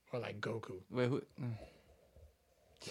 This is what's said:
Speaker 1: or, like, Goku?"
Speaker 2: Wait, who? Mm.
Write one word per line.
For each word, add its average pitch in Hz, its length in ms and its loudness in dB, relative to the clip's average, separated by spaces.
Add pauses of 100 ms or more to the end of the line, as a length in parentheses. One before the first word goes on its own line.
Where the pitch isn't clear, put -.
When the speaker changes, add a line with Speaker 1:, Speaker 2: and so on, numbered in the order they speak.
(140)
Speaker 1:
or, 127 60 0
like, 107 220 -4
Goku?" 107 400 -4 (100)
Speaker 2:
Wait, 123 180 6
who? 139 120 4 (200)
Mm. 120 120 0 (1400)